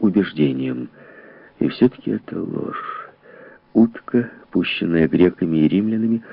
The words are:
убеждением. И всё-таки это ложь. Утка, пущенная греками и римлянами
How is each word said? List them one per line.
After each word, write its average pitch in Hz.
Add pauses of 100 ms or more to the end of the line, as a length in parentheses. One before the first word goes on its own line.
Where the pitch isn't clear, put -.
убеждением. 90 (680)
И -
всё-таки -
это -
ложь. - (640)
Утка, 117 (220)
пущенная 85
греками 80
и 78
римлянами 110